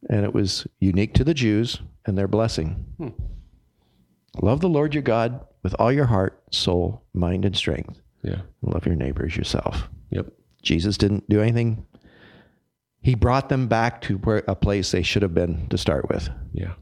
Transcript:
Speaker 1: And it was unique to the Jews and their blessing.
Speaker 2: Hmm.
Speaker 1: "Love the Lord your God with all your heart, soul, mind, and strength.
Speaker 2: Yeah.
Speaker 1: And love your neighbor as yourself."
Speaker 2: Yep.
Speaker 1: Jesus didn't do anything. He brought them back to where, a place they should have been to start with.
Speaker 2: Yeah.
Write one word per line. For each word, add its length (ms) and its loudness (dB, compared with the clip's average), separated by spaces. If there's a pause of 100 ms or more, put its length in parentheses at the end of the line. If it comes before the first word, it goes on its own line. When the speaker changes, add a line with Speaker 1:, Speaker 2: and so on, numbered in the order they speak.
(100)
Speaker 1:
And 140 2
it 100 -4
was 320 -2 (140)
unique 340 2
to 80 6
the 100 2
Jews 480 0 (240)
and 140 -2
their 80 0
blessing. 580 -2 (120)
Speaker 2:
Hmm. 120 -8 (1300)
Speaker 1:
"Love 180 2
the 80 2
Lord 260 0
your 100 -2
God 420 -2 (160)
with 160 -4
all 140 4
your 140 2
heart, 440 2
soul, 540 0 (100)
mind, 300 0
and 120 0
strength. 440 -4 (240)
Speaker 2:
Yeah. 160 -4 (220)
Speaker 1:
And 120 -2
love 100 -4
your 120 2
neighbor 280 -4
as 120 -4
yourself." 520 -4 (220)
Speaker 2:
Yep. 220 -6 (300)
Speaker 1:
Jesus 360 0
didn't 320 2
do 100 6
anything. 460 0 (1120)
He 140 4
brought 340 2
them 200 0
back 340 2
to 160 -2
where, 300 2
a 80 0
place 340 2
they 120 2
should 200 2
have 120 0
been 340 0
to 100 0
start 300 0
with. 200 -2 (240)
Speaker 2:
Yeah. 300 -6